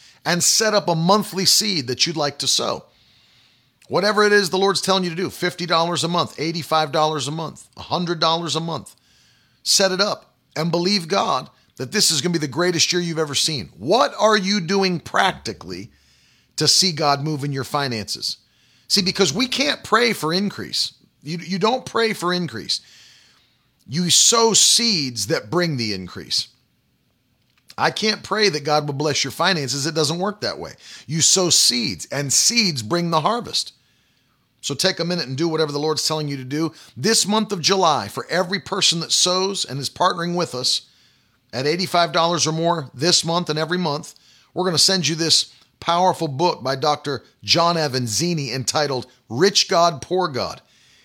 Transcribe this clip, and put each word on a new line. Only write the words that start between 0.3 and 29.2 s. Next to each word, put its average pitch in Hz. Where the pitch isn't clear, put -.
set 220
up 190
a 170
monthly 185
seed 180
that -
you'd 165
like 143
to 135
sow. -
Whatever 202
it 208
is 202
the 180
Lord's 190
telling 190
you 175
to 160
do, 175
fifty 175
dollars 170
a 165
month, 170
eighty-five 156
dollars 156
a 143
month, 160
a -
hundred 170
dollars 165
a 160
month, 165
set 190
it 185
up -
and 165
believe 175
God 196
that 127
this 202
is 147
gonna 175
be 170
the 151
greatest 165
year 175
you've 165
ever 143
seen. 139
What 208
are 214
you 202
doing 185
practically 101
to 151
see 190
God 143
move 151
in 143
your 135
finances? 127
See, -
because 180
we 233
can't 269
pray 226
for 156
increase. 175
You, 165
you 175
don't 240
pray 226
for 175
increase. 165
You 170
sow 226
seeds 143
that 139
bring 165
the 110
increase. 90
I 147
can't 214
pray 208
that 143
God 151
will 143
bless 143